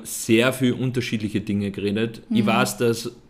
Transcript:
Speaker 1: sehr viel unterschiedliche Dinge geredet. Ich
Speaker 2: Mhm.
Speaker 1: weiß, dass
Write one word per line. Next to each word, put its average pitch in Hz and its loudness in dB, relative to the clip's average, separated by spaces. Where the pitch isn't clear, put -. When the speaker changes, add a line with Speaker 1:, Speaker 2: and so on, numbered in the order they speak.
Speaker 1:
sehr 120 2
viel 127 2
unterschiedliche 120 -2
Dinge 101 -2
geredet. 101 -2
Ich 120 2
Speaker 2:
Mhm. - 2
Speaker 1:
weiß, 120 2
dass 117 0